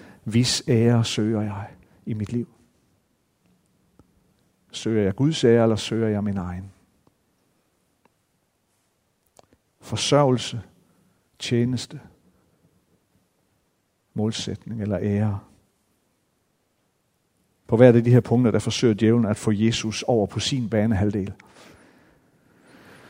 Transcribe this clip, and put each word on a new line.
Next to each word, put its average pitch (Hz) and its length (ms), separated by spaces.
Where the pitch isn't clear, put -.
hvis 120 440
ære 117 360
søger 107 380
jeg 104 260
i 113 80
mit 107 180
liv? 120 160
Søger 110 300
jeg 107 140
Guds 151 280
ære, 117 180
eller 113 140
søger 113 320
jeg 104 160
min 101 120
egen? 92 360
Forsørgelse, 127 840
tjeneste, 123 600
målsætning 107 680
eller 98 200
ære. 104 360
På 113 100
hvert 120 200
af 117 80
de 120 60
her 123 100
punkter, 120 300
der 104 80
forsøger 113 360
djævlen 113 320
at 107 100
få - 160
Jesus 110 500
over 110 240
på 101 140
sin 123 300
banehalvdel. 104 640